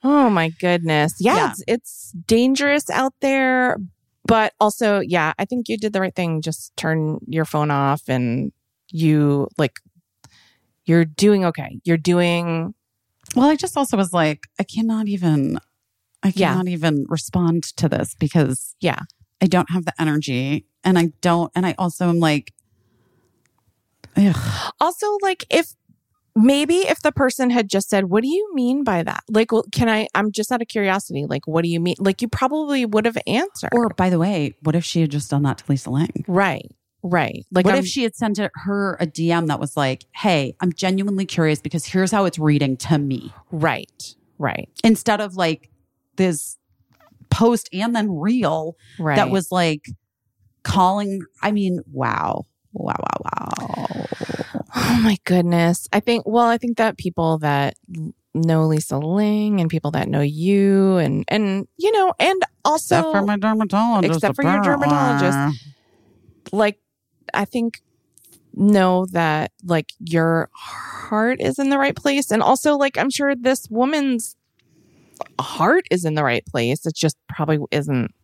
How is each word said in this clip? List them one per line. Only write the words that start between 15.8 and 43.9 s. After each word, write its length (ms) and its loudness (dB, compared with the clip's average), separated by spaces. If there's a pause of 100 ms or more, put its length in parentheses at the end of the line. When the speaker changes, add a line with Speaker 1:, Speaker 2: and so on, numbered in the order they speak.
Speaker 2:
I 120 2
Speaker 1:
Yeah. 180 2
Speaker 2:
cannot 160 0
even 400 0
respond 540 0 (140)
to 120 0
this 300 -4
because 640 0
Speaker 1:
Yeah. 200 -2 (420)
Speaker 2:
I 40 2
don't 240 2
have 140 -2
the 160 -4
energy, 640 -2 (180)
and 160 4
I 220 2
don't, 340 0
and 120 0
I 120 -2
also 300 -2
am 100 2
like, 340 0 (1600)
ugh. 640 2
Speaker 1:
Also, 260 0 (160)
like, 280 -2
if, 240 0 (600)
maybe 420 4
if 240 0
the 100 2
person 380 0
had 180 0
just 200 -2
said, 180 0
"What 160 2
do 60 -2
you 260 -2
mean 300 0
by 180 0
that?" 260 -6
Like, 240 2
well, 200 2
can 160 0
I, 260 0
I'm 180 0
just 200 -4
out 100 -2
of 60 -10
curiosity. 600 -2
Like, 180 -6
"What 160 0
do 80 0
you 100 -2
mean?" 180 -2
Like, 240 0
you 60 -4
probably 580 -2
would 200 0
have 200 -2
answered. 460 -4
Speaker 2:
Or, 180 2
by 200 2
the 80 2
way, 440 0
what 140 0
if 80 0
she 160 -2
had 100 2
just 200 -4
done 140 2
that 140 0
to 100 -20
Lisa 220 -2
Ling? 380 -2
Speaker 1:
Right. 420 0 (320)
Right. 480 -2
Like, 140 4
Speaker 2:
What 100 6
Speaker 1:
I'm 60 4
Speaker 2:
if 60 -2
she 160 -4
had 120 -2
sent 240 -4
it, 180 -2
her 440 -4
a 60 0
D 260 -2
M 140 0
that 120 -2
was 180 -6
like, 280 -2 (100)
"Hey, 460 0
I'm 120 -2
genuinely 520 -2
curious 360 0
because 260 -6
here's 260 0
how 140 2
it's 120 -4
reading 400 2
to 200 0
me." 340 -4 (180)
Speaker 1:
Right. 640 -4 (240)